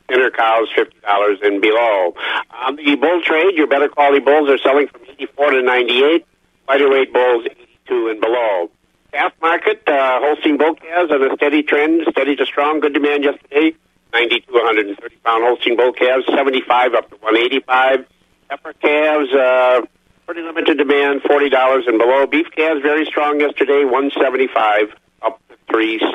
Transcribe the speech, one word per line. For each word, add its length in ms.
Thinner 200
cows, 460
fifty 240
dollars 420
and 200
below. 520
On 240
the 200
bull 260
trade, 340
your 120
better 200
quality 320
bulls 300
are 80
selling 300
from 220
eighty-four 420
to 100
ninety-eight. 640
Lighter 240
weight 220
bulls, 360
eighty-two 600
and 100
below. 500
Calf 180
market, 460
uh, 320
Holstein 380
bull 180
calves 340
on 140
a 140
steady 260
trend, 460
steady 260
to 100
strong, 360
good 120
demand 300
yesterday. 480
Ninety 300
to 160
a 80
hundred 220
and 100
thirty 260
pound 220
Holstein 320
bull 160
calves, 320
seventy-five 720
up 160
to 40
one 220
eighty-five. 680
Heifer 240
calves, 600
uh, 480
pretty 160
limited 360
demand, 440
forty 280
dollars 380
and 100
below. 300
Beef 280
calves 260
very 240
strong 340
yesterday, 460
one 340
seventy-five 760
up 260
to 80
three 280